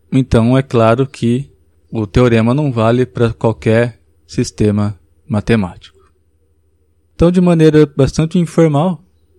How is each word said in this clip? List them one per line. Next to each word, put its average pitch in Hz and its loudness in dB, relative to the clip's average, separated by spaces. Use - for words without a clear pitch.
Então 127 0
é 135 2
claro 120 0
que 120 -6
o 107 -6
teorema 117 2
não 147 -2
vale 117 0
pra 117 -2
qualquer 117 -2
sistema 104 -4
matemático. 104 -6
Então, 170 2
de 185 0
maneira 156 4
bastante 156 -2
informal, 165 0